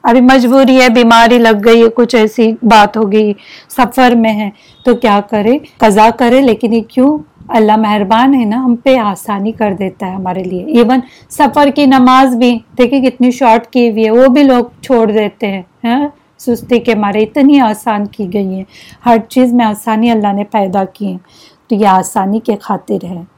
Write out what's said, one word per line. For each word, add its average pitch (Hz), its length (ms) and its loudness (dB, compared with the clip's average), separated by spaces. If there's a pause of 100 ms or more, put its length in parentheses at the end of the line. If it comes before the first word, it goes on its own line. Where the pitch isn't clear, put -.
ابھی 254 180 2
مجبوری 262 600 4
ہے، 254 80 4
بیماری 233 480 4
لگ 226 280 2
گئی 233 180 4
ہے، 226 120 4
کچھ 240 200 0
ایسی 220 360 0 (100)
بات 214 360 2
ہو 214 140 -2
گئی، 214 220 0 (360)
سفر 247 460 0
میں 220 180 0
ہے، 208 160 -6 (360)
تو 240 100 2
کیا 208 240 0 (100)
کرے؟ 220 280 -2 (200)
قضا 220 320 4 (100)
کرے۔ 247 220 2
لیکن 233 320 0
یہ 226 80 0
کیوں؟ 269 360 -2 (300)
اللہ 214 300 2
مہربان 220 560 0
ہے 247 120 0
نا، 233 200 -4
ہم 240 100 0
پہ 262 220 0
آسانی 208 540 -6
کر 208 280 -4
دیتا 190 280 -8
ہے 185 80 -10
ہمارے 185 280 -8
لیے۔ 185 200 -8
ایون 240 360 0 (300)
سفر 285 460 0
کی 294 100 0
نماز 262 500 2
بھی 240 240 0 (180)
دیکھیں 254 240 0
کتنی 247 300 0
شارٹ 233 360 0
کی 240 220 0
ہوئی 220 160 -2
ہے، 214 60 0
وہ 247 160 4
بھی 277 160 2
لوگ 247 220 2 (160)
چھوڑ 226 300 0
دیتے 208 360 -4
ہیں، 196 140 -8 (220)
ہاں، 254 240 -2 (300)
سستی 240 420 -4
کے 233 160 -2
مارے۔ 214 280 -2
اتنی 277 360 2
آسان 214 460 -2
کی 196 280 -12
گئی 190 220 -4
ہے، 190 80 -10 (420)
ہر 233 120 2 (120)
چیز 254 240 0
میں 240 120 2
آسانی 220 460 -2
اللہ 208 220 -2
نے 202 100 -6
پیدا 196 400 -4
کی 190 300 -8
ہے، 180 40 -12 (500)
تو 226 80 -2
یہ 208 120 0
آسانی 190 520 -2
کے 220 220 -4
خاطر 196 440 -8
ہے۔ 175 160 -14 (160)